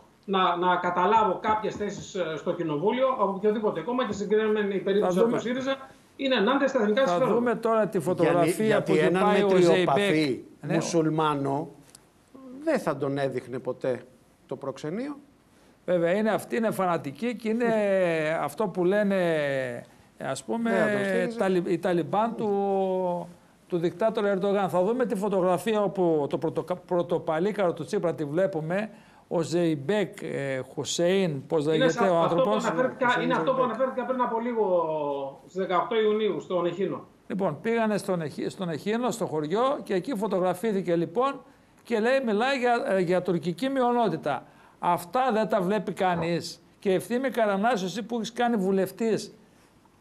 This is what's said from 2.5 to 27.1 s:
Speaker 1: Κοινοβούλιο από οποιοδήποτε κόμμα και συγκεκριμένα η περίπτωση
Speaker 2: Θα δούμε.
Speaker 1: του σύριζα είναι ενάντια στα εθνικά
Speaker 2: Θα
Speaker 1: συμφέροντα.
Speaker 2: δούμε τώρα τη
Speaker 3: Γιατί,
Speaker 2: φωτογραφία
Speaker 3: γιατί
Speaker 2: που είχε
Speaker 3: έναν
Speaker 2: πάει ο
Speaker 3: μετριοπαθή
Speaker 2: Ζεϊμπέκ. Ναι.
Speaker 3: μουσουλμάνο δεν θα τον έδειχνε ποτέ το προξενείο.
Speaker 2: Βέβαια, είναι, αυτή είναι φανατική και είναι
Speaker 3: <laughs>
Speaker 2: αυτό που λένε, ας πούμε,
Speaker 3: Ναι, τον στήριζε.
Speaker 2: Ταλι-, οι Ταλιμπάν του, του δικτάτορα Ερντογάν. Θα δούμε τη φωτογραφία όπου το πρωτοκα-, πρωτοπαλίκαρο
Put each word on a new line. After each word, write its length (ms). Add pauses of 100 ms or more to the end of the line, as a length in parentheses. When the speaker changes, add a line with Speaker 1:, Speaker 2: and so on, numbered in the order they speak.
Speaker 1:
Κοινοβούλιο 540
από 220
οποιοδήποτε 520
κόμμα 240
και 80
συγκεκριμένα 640
η 40
περίπτωση 380
Speaker 2:
Θα 60
δούμε. 140
Speaker 1:
του 60
σύριζα 320 (400)
είναι 200
ενάντια 320
στα 140
εθνικά 200
Speaker 2:
Θα 60
Speaker 1:
συμφέροντα. 280
Speaker 2:
δούμε 200
τώρα 320
τη 100
Speaker 3:
Γιατί, 80 (180)
Speaker 2:
φωτογραφία 420
Speaker 3:
γιατί 260
Speaker 2:
που 60
είχε 80
Speaker 3:
έναν 180
Speaker 2:
πάει 200
ο 40
Speaker 3:
μετριοπαθή 540
Speaker 2:
Ζεϊμπέκ. 380 (220)
Ναι. 120
Speaker 3:
μουσουλμάνο 960 (920)
δεν 160
θα 180
τον 200
έδειχνε 420
ποτέ 420 (460)
το 80
προξενείο. 640 (680)
Speaker 2:
Βέβαια, 260
είναι, 180
αυτή 260
είναι 160
φανατική 640
και 140
είναι 160 (440)
Speaker 3:
<laughs> 380
Speaker 2:
αυτό 200
που 180
λένε, 300 (1040)
ας 260
πούμε, 280
Speaker 3:
Ναι, 200
τον 140
στήριζε. 320
Speaker 2:
Ταλι-, 340
οι 80
Ταλιμπάν 560
του, 140 (1200)
του 100
δικτάτορα 520
Ερντογάν. 400
Θα 140
δούμε 220
τη 100
φωτογραφία 680
όπου 460
το 80
πρωτοκα-, 380 (100)
πρωτοπαλίκαρο 880